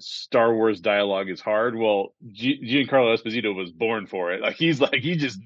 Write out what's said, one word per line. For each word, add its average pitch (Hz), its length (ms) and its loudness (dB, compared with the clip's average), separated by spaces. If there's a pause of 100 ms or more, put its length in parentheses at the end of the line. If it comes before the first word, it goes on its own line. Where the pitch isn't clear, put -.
Star - 520 2
Wars 110 280 2
dialogue 101 480 0
is 92 100 -8
hard. 113 340 0
Well, 107 400 0 (200)
G-, 123 280 -2
Giancarlo 123 560 2
Esposito 110 380 -4
was 92 160 -8
born 107 360 -2
for 90 260 -4
it. 95 80 -6
Like, 113 160 -2
he's 160 240 2
like, 139 140 2
he 156 200 -2
just 131 300 -4